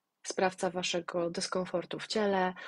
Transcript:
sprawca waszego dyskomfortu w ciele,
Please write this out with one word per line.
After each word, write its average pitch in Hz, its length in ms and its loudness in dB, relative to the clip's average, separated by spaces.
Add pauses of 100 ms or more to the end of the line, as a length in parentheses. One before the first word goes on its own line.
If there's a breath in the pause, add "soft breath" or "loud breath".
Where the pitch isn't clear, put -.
(260)
sprawca 185 440 2
waszego 175 600 -2
dyskomfortu 180 680 -2
w - 80 -8
ciele, 196 480 2 (140 loud breath)